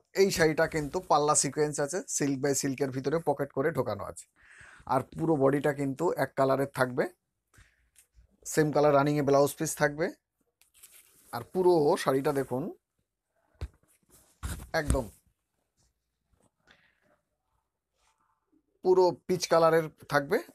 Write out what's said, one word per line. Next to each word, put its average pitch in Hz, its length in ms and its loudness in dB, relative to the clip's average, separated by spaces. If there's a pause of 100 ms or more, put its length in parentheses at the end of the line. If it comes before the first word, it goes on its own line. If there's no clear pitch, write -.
(140)
এই 190 160 2
শাড়িটা 160 360 2
কিন্তু 156 340 -6
পাল্লা 151 340 2
সিকোয়েন্স 151 460 -2
আছে, - 180 -4
silk 139 440 -2
by 139 120 0
সিল্কের 135 360 -4
ভিতরে 135 360 -4
পকেট 185 260 -4
করে 151 200 -2
ঢোকানো 107 320 -4
আছে। - 220 -16 (600)
আর 131 160 0
পুরো 160 340 -2
বডিটা 139 380 2
কিন্তু 139 380 -4
এক - 240 -4
কালারের 135 380 0
থাকবে, 131 340 -2 (1400)
সেম 151 280 0
কালার 147 220 4
রানিংয়ে 147 280 2
ব্লাউজ 139 340 2
পিস 156 200 -8
থাকবে। 151 360 -2 (1200)
আর 117 100 -8 (100)
পুরো 180 440 4
শাড়িটা 139 360 0
দেখুন, 135 400 -4 (2000)
একদম 143 360 -2 (3750)
পুরো 185 280 4 (160)
পিচ 185 220 -4
কালারের 165 400 4 (200)
থাকবে, 143 300 0 (160)